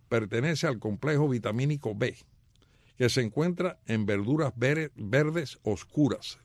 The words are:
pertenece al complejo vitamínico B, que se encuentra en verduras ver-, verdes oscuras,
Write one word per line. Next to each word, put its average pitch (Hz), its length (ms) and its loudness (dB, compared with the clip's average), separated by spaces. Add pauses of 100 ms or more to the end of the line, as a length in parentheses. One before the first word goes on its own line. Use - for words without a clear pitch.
pertenece 120 600 0
al 120 100 -2
complejo 143 500 0
vitamínico 120 680 -2
B, 117 200 -2 (800)
que 123 120 4
se 131 140 2
encuentra 175 640 -2
en 110 200 0
verduras 117 480 0
ver-, 143 400 0
verdes 143 680 0
oscuras, - 800 0